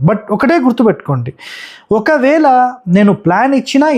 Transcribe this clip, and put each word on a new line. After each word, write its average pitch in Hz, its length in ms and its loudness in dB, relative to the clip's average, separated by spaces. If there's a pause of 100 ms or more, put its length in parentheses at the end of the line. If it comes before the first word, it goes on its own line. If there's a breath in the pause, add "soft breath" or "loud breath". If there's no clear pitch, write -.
But 208 140 0 (140)
ఒకటే 277 220 0 (100)
గుర్తుపెట్టుకోండి, 165 680 -2 (600 loud breath)
ఒకవేళ 285 540 0 (500)
నేను 202 160 4 (120)
ప్లాన్ 226 360 0
ఇచ్చినా 294 380 0